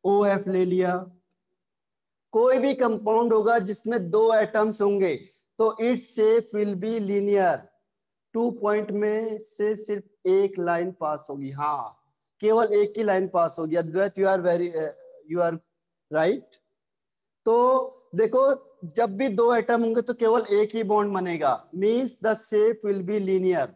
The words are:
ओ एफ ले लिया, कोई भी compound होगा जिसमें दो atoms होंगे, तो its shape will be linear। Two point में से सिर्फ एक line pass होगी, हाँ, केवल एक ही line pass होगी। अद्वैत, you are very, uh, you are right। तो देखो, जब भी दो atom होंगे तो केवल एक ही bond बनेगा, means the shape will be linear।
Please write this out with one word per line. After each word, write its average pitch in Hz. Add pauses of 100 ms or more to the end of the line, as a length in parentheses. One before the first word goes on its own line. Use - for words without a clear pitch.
ओ 202
एफ 196
ले 185
लिया, 180 (1400)
कोई 254
भी 269
compound 226
होगा 226
जिसमें 202
दो 220
atoms 214
होंगे, 196 (440)
तो 220
its 247
shape 220
will 208
be 220
linear। 196 (760)
Two 233
point 208
में 214
से 214
सिर्फ 208
एक 196
line 175 (100)
pass 151
होगी, 139
हाँ, 139 (420)
केवल 214
एक 208
ही 220
line 190
pass 170
होगी। 160
अद्वैत, 170
you 196
are 190
very, 175
uh, 156 (400)
you 175
are 165 (540)
right। 165 (880)
तो 254
देखो, 226 (440)
जब 196
भी 262
दो 233
atom 233
होंगे 226
तो 240
केवल 220
एक 208
ही 226
bond 208
बनेगा, 170 (220)
means 226
the 220
shape 214
will 196
be 208
linear। 185